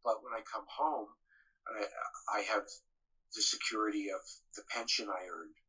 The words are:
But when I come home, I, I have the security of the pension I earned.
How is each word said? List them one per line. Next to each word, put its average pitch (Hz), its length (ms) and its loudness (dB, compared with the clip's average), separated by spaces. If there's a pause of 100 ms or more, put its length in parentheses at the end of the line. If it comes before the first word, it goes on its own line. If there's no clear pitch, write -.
But 135 200 4
when 123 100 -8
I 113 80 -2
come - 240 -6 (120)
home, 156 300 2 (600)
I, - 720 -2
I - 20 2
have 104 220 2 (720)
the 110 60 2
security 107 680 4
of - 120 -2 (340)
the 104 140 -8
pension 117 400 2
I 92 160 -2
earned. 82 300 -10 (140)